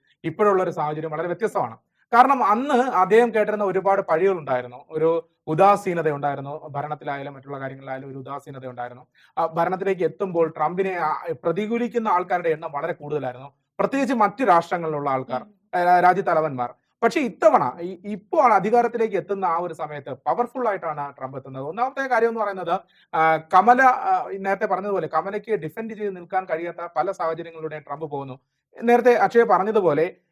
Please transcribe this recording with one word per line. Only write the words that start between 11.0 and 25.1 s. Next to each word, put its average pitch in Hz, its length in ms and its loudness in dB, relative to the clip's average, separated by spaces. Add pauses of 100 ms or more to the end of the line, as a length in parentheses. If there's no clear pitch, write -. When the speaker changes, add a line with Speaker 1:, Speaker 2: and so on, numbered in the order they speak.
Speaker 1:
ആ, 156 300 -2
പ്രതികൂലിക്കുന്ന 220 760 -2
ആൾക്കാരുടെ 180 420 0
എണ്ണം 160 220 -4
വളരെ 156 220 -6
കൂടുതലായിരുന്നു, 139 600 -8 (260)
പ്രത്യേകിച്ച് 254 340 0
മറ്റു 226 320 0
രാഷ്ട്രങ്ങളിലുള്ള 165 640 2
ആൾക്കാർ, 131 320 -4
Speaker 2:
ഉം. - 380 -8
Speaker 1:
ഏ, 180 220 6
രാജ്യത്തലവന്മാർ. 160 720 2 (300)
പക്ഷേ 233 160 2
ഇത്തവണ 214 640 2
ഈ, 180 240 -10
ഇപ്പോൾ 226 480 2
അധികാരത്തിലേക്ക് 220 640 2
എത്തുന്ന 190 300 -4
ആ 165 120 0
ഒരു 175 160 -6
സമയത്ത് 147 360 -10
പവർഫുൾ 233 600 -2
ആയിട്ടാണ് 156 480 -6
ട്രംപ് 135 200 -12
എത്തുന്നത്. 131 260 -12
ഒന്നാമത്തെ 254 440 -4
കാര്യം 233 220 2
എന്ന് 226 120 -4
പറയുന്നത്, 190 380 -4 (360)
ആ, 160 220 4
കമല, 202 440 6
ആ, 190 480 2 (100)
നേരത്തെ 196 260 -2
പറഞ്ഞതുപോലെ 185 420 -2
കമലയ്ക്ക് 196 440 -4